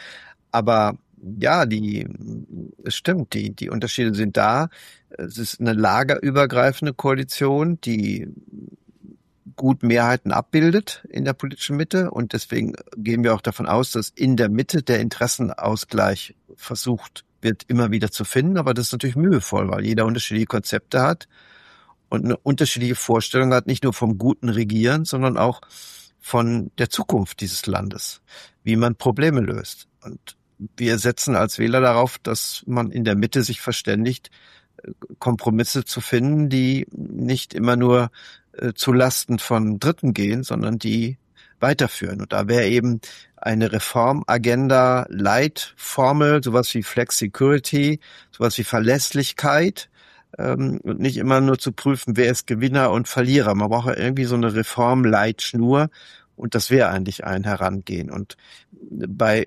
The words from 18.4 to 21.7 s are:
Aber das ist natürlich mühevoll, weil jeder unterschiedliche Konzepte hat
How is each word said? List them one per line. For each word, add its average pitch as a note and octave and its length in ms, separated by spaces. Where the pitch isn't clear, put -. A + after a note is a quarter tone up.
Aber C3+ 160
das A#2 140
ist - 40
natürlich B2+ 240
mühevoll, B2+ 520
weil G2 160
jeder A2 220
unterschiedliche A2 400
Konzepte - 560
hat E3 240